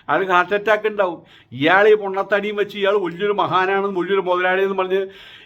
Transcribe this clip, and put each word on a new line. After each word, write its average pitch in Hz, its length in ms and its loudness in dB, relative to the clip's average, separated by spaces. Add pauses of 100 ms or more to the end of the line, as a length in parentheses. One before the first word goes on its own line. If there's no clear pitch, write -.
അയാൾക്ക് 185 220 0
ഹാർട്ട് 175 220 2
അറ്റാക്ക് 214 340 0
ഉണ്ടാവും. 202 640 -6
ഇയാൾ 165 360 4
ഈ 214 80 8
പൊണ്ണത്തടിയും 196 600 -2
വെച്ച് 202 220 -4
ഇയാൾ 202 200 2
വലിയൊരു 185 340 -4
മഹാനാണെന്ന്, 190 680 0
വലിയൊരു 185 220 0
മുതലാളിയെന്ന് 185 560 0
പറഞ്ഞ് 190 300 -2 (380)